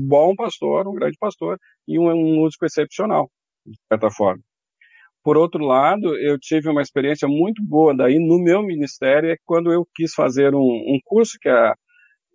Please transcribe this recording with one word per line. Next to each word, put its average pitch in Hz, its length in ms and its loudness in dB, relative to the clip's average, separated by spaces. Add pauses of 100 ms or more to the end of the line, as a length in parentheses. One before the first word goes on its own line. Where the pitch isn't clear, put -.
bom 151 260 4
pastor, 175 540 -4
um 202 60 -10
grande 151 260 -6
pastor, 185 380 -8 (280)
e 156 120 -4
um, 170 100 2
um 160 280 0
músico 156 280 -2
excepcional, 156 640 -2 (380)
de 110 100 -20 (100)
certa 107 240 0
forma. 98 300 -2 (840)
Por 151 140 2
outro 165 260 2
lado, 151 540 0
eu 143 220 -2
tive 156 320 -2
uma 147 100 0
experiência 143 480 -2
muito 185 340 -2
boa 151 320 2
daí 131 240 2
no 170 240 2
meu 175 200 2
ministério, 151 680 -2
é 165 140 -4
quando 170 260 0
eu 175 140 0 (100)
quis 160 200 -6
fazer 139 400 2
um, 143 40 0
um 127 460 0
curso 220 340 0
que 143 120 -2
a, 117 240 4 (600)